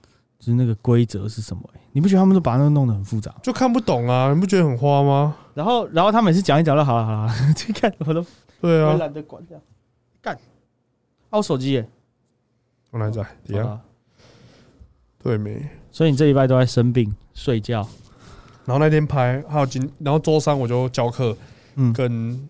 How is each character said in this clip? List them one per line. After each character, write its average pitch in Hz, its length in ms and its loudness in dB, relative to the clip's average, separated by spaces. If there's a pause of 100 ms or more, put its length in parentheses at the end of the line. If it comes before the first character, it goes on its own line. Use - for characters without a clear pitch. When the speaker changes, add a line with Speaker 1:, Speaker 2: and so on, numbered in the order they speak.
(400)
Speaker 1:
就 - 60 -14
是 120 80 -2
那 123 100 2
个 117 120 0
规 120 300 2
则 101 220 -8
是 107 140 -10
什 90 160 -10
么 87 60 -14 (100)
欸。 - 60 -20 (120)
你 139 80 -2
不 175 80 2
觉 196 80 4
得 185 60 6
他 190 40 4
们 190 80 6
都 190 60 4
把 131 140 -2
那 135 100 2
个 147 60 4
弄 143 180 2
得 113 60 0
很 98 100 -6
复 110 160 -6
杂？ - 240 -12
Speaker 2:
就 254 80 -4
看 247 200 0
不 240 100 0
懂 123 260 -2
啊， 127 260 2
你 156 60 2
不 196 60 0
觉 190 120 2
得 180 60 4
很 131 140 0
花 139 260 2
吗？ 143 320 2 (180)
Speaker 1:
然 151 120 -6
后， 233 240 0
然 165 160 2
后 208 40 4
他 220 120 2
每 190 100 4
次 185 100 4
讲 147 160 2
一 165 60 4
讲 147 140 2
就 151 40 4
好 131 140 2
了， 113 100 0
好 110 60 -2
了， 107 160 -2
好 117 200 0
了， 156 40 4
<laughs> - 20 -
就 - 200 -4
看 202 240 -2
我 156 160 -4
都， 170 120 -4 (360)
Speaker 2:
对 165 200 2
啊。 151 100 2
Speaker 1:
我 - 60 4
懒 156 160 -4
得 151 100 -12
管 - 220 -20
这 170 80 -20
样。 151 80 -20 (600)
干， 202 120 -8 (960)
啊， 214 80 -2
我 214 40 0
手 160 160 -2
机 135 160 -2
耶。 117 120 -2 (1080)
Speaker 2:
我 117 80 -8
来 107 100 -2
着， 110 120 -6
Speaker 1:
哦， 98 40 -6 (220)
Speaker 2:
等 101 100 -6
一 - 20 -4
下。 110 60 -4
Speaker 1:
好 123 60 -6
了。 113 100 -14 (1400)
Speaker 2:
对 120 140 -2
没？ 107 280 -8 (260)
Speaker 1:
所 160 140 0
以 156 60 4
你 131 60 0
这 151 80 4
礼 143 80 6
拜 135 120 4
都 127 120 4
在 127 80 4
生 123 260 0
病、 113 220 0 (200)
睡 117 260 -4
觉。 107 280 -6 (800)
Speaker 2:
然 131 120 -2
后 - 20 2
那 156 100 4
天 151 160 2
拍， 131 420 0
还 151 120 -2
有 139 60 2
今， 131 240 -6 (100)
然 143 140 -2
后 156 60 2
周 156 180 0
三 147 200 0
我 127 100 -2
就 123 220 0
教 120 200 -2
课， 117 260 -4 (400)
Speaker 1:
嗯。 123 180 2
Speaker 2:
跟 120 560 -4